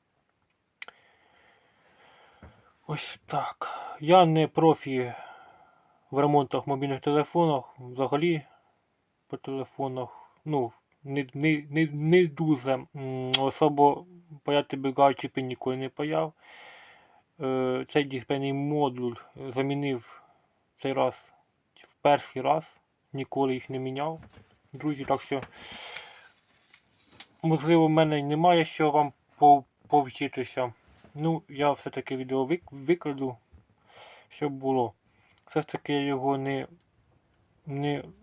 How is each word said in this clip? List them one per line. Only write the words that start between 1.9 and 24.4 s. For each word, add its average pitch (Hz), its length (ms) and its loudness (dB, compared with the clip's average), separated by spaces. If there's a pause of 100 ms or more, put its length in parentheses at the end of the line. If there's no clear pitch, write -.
Ось - 400 -10
так. - 420 -6 (320)
Я 170 260 8
не 156 220 4
профі 135 640 2 (960)
в 135 80 -2
ремонтах 143 480 2
мобільних 135 340 -4
телефонах, 147 800 0
взагалі 139 640 -2 (840)
по 135 100 -10
телефонах, 131 720 -8 (360)
ну, 135 280 -2 (320)
не, 139 300 -4
не, 147 360 0
не, 160 160 2
не 156 400 4
дуже. 139 600 0 (100)
М, 131 420 -6
особо 143 680 2 (380)
паяти 143 320 0
бігачі 135 600 2
ніколи 127 400 -4
не 131 120 -6
паяв. 156 440 -4 (1080)
Е, 131 480 -2
цей 147 160 2
дисплейний 139 480 -4
модуль 135 600 -2 (220)
замінив 135 840 -4 (540)
цей 135 160 -4
раз 131 220 0 (680)
в - 200 -20
перший 139 400 2
раз, 147 220 0 (480)
ніколи 135 420 -2
їх 127 160 -8
не 131 80 -6
міняв, 139 420 -6 (520)